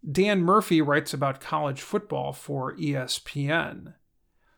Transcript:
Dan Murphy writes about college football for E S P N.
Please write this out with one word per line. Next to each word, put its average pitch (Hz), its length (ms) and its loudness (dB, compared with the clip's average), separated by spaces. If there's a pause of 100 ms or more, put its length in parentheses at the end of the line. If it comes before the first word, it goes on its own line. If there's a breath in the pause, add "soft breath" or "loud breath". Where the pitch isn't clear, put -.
(100)
Dan 190 320 4
Murphy 180 400 4
writes 143 320 2
about 139 260 -2
college 147 400 -4
football 143 520 -4
for 135 440 -6
E 147 200 -2
S 127 280 -4
P 143 240 -4
N. 156 460 -2 (640)